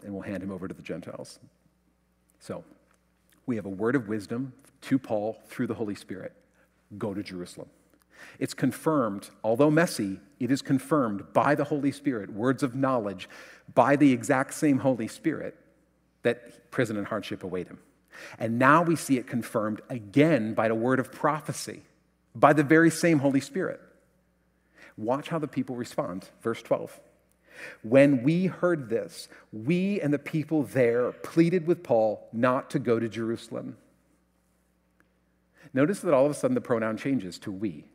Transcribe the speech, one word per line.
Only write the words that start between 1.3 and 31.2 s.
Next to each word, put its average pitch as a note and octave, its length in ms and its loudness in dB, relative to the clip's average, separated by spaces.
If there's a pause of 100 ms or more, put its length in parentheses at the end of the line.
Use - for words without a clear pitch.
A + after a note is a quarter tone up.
So, - 240 -12 (840)
we B2 100 -2
have G2 100 -6
a G2 40 -8
word G#2+ 260 -2
of A#2 120 -4
wisdom A2+ 460 -6 (280)
to C3 180 0
Paul G#2+ 480 -4
through A#2+ 200 -4
the A2+ 60 -6
Holy G#2 220 -6
Spirit. - 380 -14 (640)
Go G2+ 160 -6
to G2+ 100 -6
Jerusalem. - 460 -12 (720)
It's C3+ 140 -6
confirmed, B2 760 -2 (140)
although A#2 280 4
messy, C3 480 0 (200)
it B2 120 -2
is C3+ 100 0
confirmed C3 720 -2
by B2+ 220 4
the D3+ 100 0
Holy C#3+ 260 -2
Spirit, A#2 400 -6
words A#2+ 320 0
of B2+ 120 -2
knowledge, A#2+ 540 -2 (440)
by C3 220 6
the C#3 180 6
exact C3 400 0
same C#3+ 260 2
Holy B2+ 280 0
Spirit, - 480 -6 (680)
that - 480 -4
prison A2+ 260 -2
and G2+ 100 -6
hardship G#2 360 -6
await F2+ 240 -6
him. - 120 -18 (580)
And A#2 220 -2
now C#3+ 220 8
we E3 140 2
see C3+ 220 0
it A2+ 100 -6
confirmed A2 640 -4
again A#2 640 2
by A2+ 140 2
the A2+ 80 2
word B2+ 240 2
of B2 120 -6
prophecy, D3 720 -4 (520)
by C#3 180 8
the D3+ 100 4
very D#3+ 260 6
same E3 300 2
Holy C3+ 200 2
Spirit. - 420 -6 (1160)
Watch B2+ 320 -2
how E3 100 -2
the D3+ 80 -4
people C3 280 -4
respond. A2+ 540 -6 (120)
Verse A2+ 200 -4
twelve. - 380 -4 (840)
"When C3+ 400 6
we E3+ 240 2
heard D#3 420 0
this, - 400 -6 (220)
we F3 500 0
and D3 120 0
the C#3+ 60 0
people D#3 440 -2
there A#2+ 480 2
pleaded E3 560 2